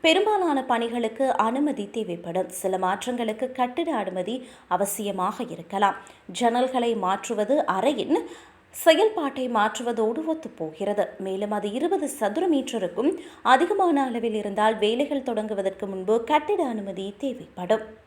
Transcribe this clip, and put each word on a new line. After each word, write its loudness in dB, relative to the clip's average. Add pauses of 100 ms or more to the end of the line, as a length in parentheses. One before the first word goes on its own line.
பெரும்பாலான 4
பணிகளுக்கு 0 (200)
அனுமதி -2 (100)
தேவைப்படும். -4
சில 4
மாற்றங்களுக்கு -2 (120)
கட்டிட 0 (140)
அனுமதி -2 (400)
அவசியமாக -2
இருக்கலாம். 0 (440)
ஜன்னல்களை 2 (140)
மாற்றுவது 0 (200)
அறையின் 2 (600)
செயல்பாட்டை 2 (140)
மாற்றுவதோடு 0 (100)
ஒத்துப்போகிறது. -4 (220)
மேலும் -4
அது -4 (100)
இருபது 0 (100)
சதுர 0
மீட்டருக்கும் 0 (420)
அதிகமான 4
அளவில் -2
இருந்தால் 2
வேலைகள் 0
தொடங்குவதற்கு -4
முன்பு 0 (160)
கட்டிட 2 (120)
அனுமதி -8 (160)
தேவைப்படும். -2 (220)